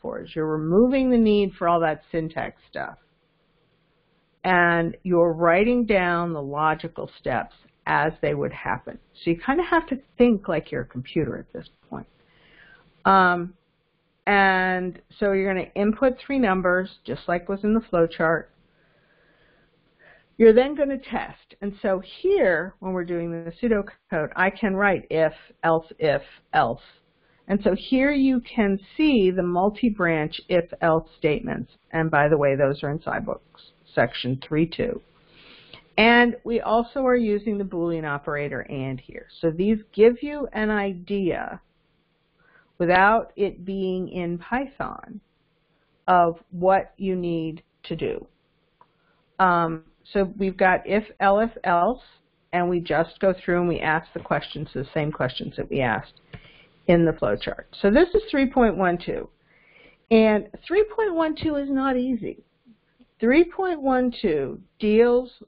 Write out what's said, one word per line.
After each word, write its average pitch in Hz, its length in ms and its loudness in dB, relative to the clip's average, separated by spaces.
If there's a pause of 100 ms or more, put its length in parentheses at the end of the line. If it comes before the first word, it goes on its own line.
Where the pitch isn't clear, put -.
for - 220 -10
is 165 120 -18
you're 156 120 -4
removing 208 640 2
the 247 80 4
need 208 400 2
for 170 100 -2
all 170 120 2
that 156 220 -2 (100)
syntax 160 480 -6 (100)
stuff. - 260 -10 (1500)
And 175 580 2
you're 175 300 2
writing 196 540 2
down 175 460 0
the 151 100 -6
logical 156 760 -4
steps 123 360 -6 (320)
as 151 340 0
they 147 140 -2
would 143 180 -6
happen. - 460 -8 (140)
So - 180 -6
you 165 100 -2
kinda 302 220 -2
have 330 260 0
to 262 100 -6 (200)
think 240 300 2
like 165 220 -4
you're 131 120 -6
a - 40 -10
computer 127 520 -6
at - 140 -18
this - 160 -16 (200)
point. - 180 -14 (960)
Um, 180 500 2 (720)
and 185 760 2 (180)
so 202 140 0
you're 190 200 0
gonna 185 220 -4
input 220 440 0
three 277 200 -4
numbers, 185 640 0
just - 240 -10
like 175 200 -4
was 196 160 -6
in 208 100 2
the 226 60 2
flowchart. 165 640 0 (1900)
You're 220 180 10
then 262 200 4
gonna 269 240 -2
test. - 600 -10
And 202 200 -8
so 190 200 -2
here, 196 800 0
when 190 120 -8
we're 180 120 -4
doing 170 260 -4
the 165 220 -10
pseudocode, 202 840 -4
I 185 160 2
can 196 240 -4
write 196 360 0
if, 156 220 2 (300)
else, 165 240 0 (120)
if, 143 240 0 (300)
else. 123 300 0 (640)
And 202 140 -2
so 185 120 2
here 269 360 0
you 269 300 2
can 196 400 -2 (160)
see 254 340 4
the 185 120 -2
multi-branch 175 1080 0
if-else 165 600 0 (100)
statements. - 540 -4 (200)
And 160 180 -2
by 147 180 4
the 151 100 4
way, 139 180 2
those 143 260 0
are 147 80 -4
in 151 100 -6
Sybooks, - 720 -10 (220)
section 127 480 -2
three 156 240 0
two. - 360 -6 (920)
And 240 460 6
we 226 180 -2
also 233 460 -2
are 247 80 4
using 208 420 0
the 202 60 -4
Boolean 170 420 -4
operator 143 580 -6
and 135 360 -8
here. - 300 -18 (120)
So 165 120 0
these 202 260 0 (140)
give 240 300 4
you 294 300 -8
an 214 160 -4
idea, 196 920 -4 (1200)
without 190 580 2
it 180 280 -4
being 185 440 -4
in 175 300 -6
Python, - 800 -8 (880)
of 170 320 4 (100)
what 185 460 0
you 190 180 -4
need 165 480 -4 (220)
to 170 100 -8
do. - 320 -6 (1120)
Um, 170 460 2 (280)
so 196 240 0
we've 190 200 -2
got 185 280 4
if, 208 200 -2 (160)
else, 202 320 2 (100)
else, 180 400 0 (500)
and 175 160 0
we 180 120 0
just 165 400 -2
go 190 120 2
through 180 280 -2
and 175 80 0
we 165 100 -2
ask 156 340 -2
the - 80 -10
questions, - 540 -6
the 135 180 -8
same 151 200 -4
questions - 440 -6
that - 140 -8
we 139 100 -4
asked 113 400 -4 (680)
in 170 160 6
the 156 80 2
flowchart. - 540 -4 (140)
So 202 100 4
this 320 240 6
is 427 140 4
three 269 220 0
point 226 260 4
one 175 220 0
two. - 300 -8 (800)
And 214 380 4 (180)
three 403 180 2 (100)
point 415 200 -2
one 320 260 -2
two 311 140 -2
is 285 160 -4
not 269 260 0
easy. 247 460 -6 (760)
Three 277 260 4
point 349 360 -4
one 254 400 0
two 147 400 -2 (180)
deals 240 520 4 (180)